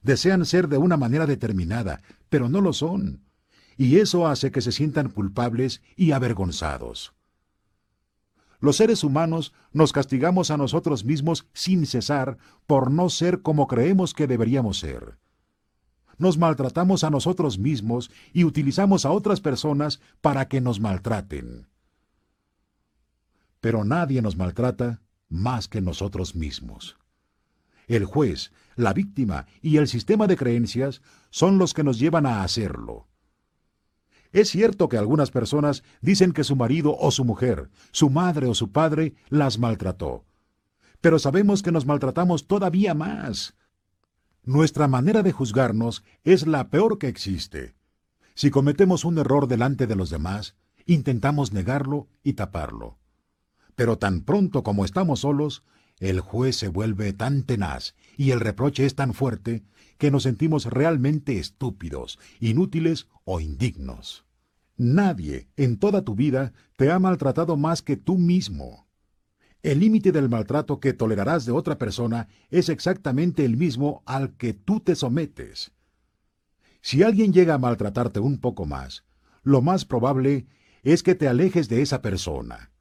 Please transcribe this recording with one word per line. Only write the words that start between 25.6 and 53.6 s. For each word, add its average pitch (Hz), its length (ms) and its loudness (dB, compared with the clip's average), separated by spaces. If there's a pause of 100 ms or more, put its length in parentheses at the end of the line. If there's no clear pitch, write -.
que 110 140 -6
nosotros 92 540 -4
mismos. 60 640 -10 (880)
El 113 180 0
juez, 104 480 -2 (240)
la 110 160 0
víctima 98 540 -4 (160)
y 151 160 2
el 147 100 4
sistema 214 380 0
de 180 100 2
creencias 120 640 -2 (300)
son 190 260 4
los 185 160 2
que 156 120 -2
nos 131 140 2
llevan 156 280 2
a 110 160 0
hacerlo. 60 640 -6 (1300)
Es 202 180 4
cierto 196 380 0
que 123 80 -2
algunas 131 360 0
personas 143 500 -2 (180)
dicen 180 320 2
que 147 120 0
su 143 100 0
marido 143 420 2
o 151 140 2
su 131 140 0
mujer, 110 440 -2 (220)
su 147 200 2
madre 151 360 0
o 120 80 0
su 104 160 -4
padre 156 440 0 (140)
las 139 300 0
maltrató. 95 640 -4 (760)
Pero 160 180 6
sabemos 196 460 2
que 175 80 0
nos 156 120 0
maltratamos 147 640 0
todavía 190 480 0
más. - 600 -8 (880)
Nuestra 147 420 2
manera 147 380 2
de 185 80 2
juzgarnos 117 720 0 (180)
es 165 240 4
la 147 240 -2
peor 208 280 2
que 139 100 -6
existe. 80 640 -8 (640)
Si 143 140 2
cometemos 143 540 2
un 170 140 0
error 139 300 2
delante 123 400 0
de 107 80 -2
los 92 140 -2
demás, 87 440 -8 (320)
intentamos 139 640 0
negarlo 135 560 -4 (140)
y 143 120 -2
taparlo. 60 680 -10 (720)